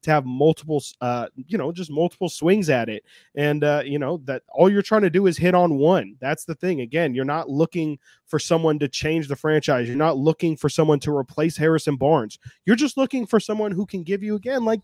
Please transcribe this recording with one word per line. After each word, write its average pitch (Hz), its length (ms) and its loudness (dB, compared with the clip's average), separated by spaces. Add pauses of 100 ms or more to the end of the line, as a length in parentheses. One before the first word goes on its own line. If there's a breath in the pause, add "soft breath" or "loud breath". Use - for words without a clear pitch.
to 160 80 0
have 143 160 2
multiple, 147 500 0
s-, - 240 -8
uh, 123 260 -4 (200)
you 196 100 -4
know, 151 140 -4
just 175 180 -10
multiple 165 400 -2
swings 180 400 2
at 120 180 2
it. 107 160 -10 (300 soft breath)
And, 147 300 0
uh, 147 200 2
you 143 140 -4
know, 147 280 -4
that 131 220 -8
all 180 240 6
you're 202 120 2
trying 220 180 2
to 190 80 2
do 190 160 2
is 175 120 2
hit 180 180 2
on 175 220 4
one. 143 440 2
That's 143 240 -4
the 165 80 -8
thing. 175 280 -4
Again, 131 340 -2
you're 131 100 -2
not 147 240 -4
looking 156 480 -2 (300 soft breath)
for 160 100 -4
someone 160 400 0
to 147 100 -2
change 156 400 -4
the 139 80 -4
franchise. 147 520 0
You're 123 100 -4
not 151 200 2
looking 160 380 0
for 147 140 -2
someone 156 300 2
to 147 160 -4
replace 156 420 -4
Harrison 156 380 0
Barnes. 135 420 2 (280 loud breath)
You're 220 100 4
just 254 200 -2
looking 262 300 -2
for 220 140 2
someone 214 320 -4
who 190 160 -4
can 185 160 -8
give 190 180 -6
you, 214 140 -4
again, 240 300 -4
like, 220 180 0